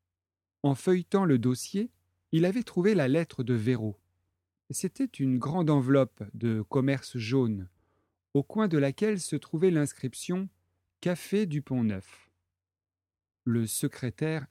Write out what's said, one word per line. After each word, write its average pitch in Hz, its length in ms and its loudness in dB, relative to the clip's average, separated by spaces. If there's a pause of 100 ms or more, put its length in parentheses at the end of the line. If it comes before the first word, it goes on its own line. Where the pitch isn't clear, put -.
(600)
En 139 140 2
feuilletant 185 480 2
le 139 160 4
dossier, 127 500 -2 (440)
il 160 100 4
avait 196 200 0
trouvé 196 300 2
la 147 140 4
lettre 151 360 0
de 120 100 0
Véraud. 110 440 -2 (720)
C'était 190 360 -4
une 131 340 -2
grande 151 300 0
enveloppe 135 540 2 (100)
de 113 300 -2
commerce 131 540 -2
jaune, 110 520 -2 (640)
au 139 100 2
coin 214 240 -2
de 160 100 0
laquelle 170 440 0
se - 160 -4
trouvait 170 340 0
l'inscription 165 800 -2 (500)
Café 190 460 -2
du 147 160 -2
Pont-Neuf. 110 680 -4 (1160)
Le 117 200 0
secrétaire 147 840 -4